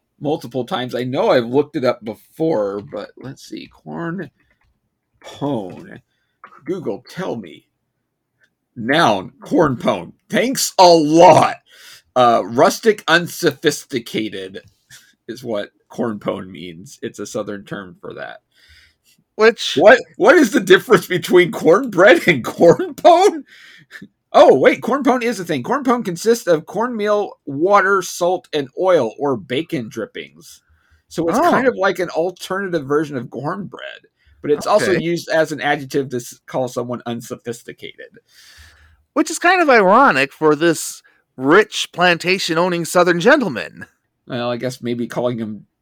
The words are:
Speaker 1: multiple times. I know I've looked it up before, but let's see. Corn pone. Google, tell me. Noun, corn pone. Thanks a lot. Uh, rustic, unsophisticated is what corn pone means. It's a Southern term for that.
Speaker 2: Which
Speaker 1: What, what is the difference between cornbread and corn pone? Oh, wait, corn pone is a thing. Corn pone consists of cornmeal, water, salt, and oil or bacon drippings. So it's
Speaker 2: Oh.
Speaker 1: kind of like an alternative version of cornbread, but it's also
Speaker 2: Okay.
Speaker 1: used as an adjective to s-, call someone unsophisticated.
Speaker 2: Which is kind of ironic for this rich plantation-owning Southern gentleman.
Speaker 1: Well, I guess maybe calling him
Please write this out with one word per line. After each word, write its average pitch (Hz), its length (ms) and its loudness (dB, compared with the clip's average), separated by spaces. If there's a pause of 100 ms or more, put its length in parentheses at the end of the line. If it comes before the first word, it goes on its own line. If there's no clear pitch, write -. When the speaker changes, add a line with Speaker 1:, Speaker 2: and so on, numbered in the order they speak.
(200)
Speaker 1:
multiple 143 460 -6
times. 123 280 -8
I 123 100 -4
know 147 280 -2
I've 127 160 2
looked 143 280 -2
it 143 80 -4
up 123 200 -2
before, 107 800 -4
but 104 360 -14
let's 131 260 -18
see. - 240 -16
Corn 165 640 -10 (880)
pone. 104 840 -10 (640)
Google, 139 440 -8
tell 165 280 -10
me. 80 300 -18 (1080)
Noun, 113 560 0 (100)
corn 151 360 0
pone. 107 360 -4 (160)
Thanks 220 480 -2
a 185 100 8
lot. 165 680 6 (580)
Uh, 120 300 4
rustic, 165 640 2
unsophisticated 131 1500 -4 (680)
is 113 160 -14
what 110 280 -8 (180)
corn 110 300 -6
pone 98 320 -8
means. 87 500 -16
It's 117 180 -10
a 104 60 -10
Southern 104 400 -10
term 92 340 -14
for 87 140 -16
that. 60 280 -16 (960)
Speaker 2:
Which - 420 0
Speaker 1:
What, 190 220 4 (160)
what 233 200 4
is 269 160 4
the 185 100 0
difference 185 460 2
between 180 440 2
cornbread 196 720 4
and 147 180 0
corn 302 520 2
pone? 339 480 4 (880)
Oh, 254 260 8
wait, 139 240 2
corn 262 220 -2
pone 254 200 0
is 226 180 -4
a 175 40 -10
thing. 156 160 -4
Corn 233 220 -4
pone 247 200 0
consists 208 440 -2
of 151 180 0
cornmeal, 208 680 -4 (120)
water, 190 560 2
salt, 175 520 -4
and 143 160 -4 (100)
oil 160 400 2
or 139 160 -2
bacon 127 540 -6
drippings. 80 720 -14 (480)
So 170 180 -4
it's 170 100 0
Speaker 2:
Oh. 285 40 2 (100)
Speaker 1:
kind 262 160 2
of 226 100 0
like 185 220 -2
an 175 120 -4
alternative 180 760 -6
version 143 300 -2
of 120 120 -8
cornbread, 123 720 -12 (380)
but 143 100 -4
it's 147 160 0
also 208 260 2
Speaker 2:
Okay. 156 100 -2
Speaker 1:
used 170 240 -4
as 160 240 -2
an 147 80 -8
adjective 143 500 -4
to 123 80 -6
s-, - 280 -12
call 131 240 -4
someone 123 360 -8
unsophisticated. - 1120 -14 (920)
Speaker 2:
Which 311 160 -2
is 339 100 -8
kind 359 220 2
of 311 80 2
ironic 202 600 4
for 151 240 2
this 156 480 -2 (320)
rich 151 560 2
plantation-owning 175 920 0
Southern 175 340 2
gentleman. 170 640 0 (420)
Speaker 1:
Well, 120 220 -6
I 123 60 -4
guess 127 260 -8
maybe 120 260 -4
calling 120 320 -4
him 107 280 -10 (140)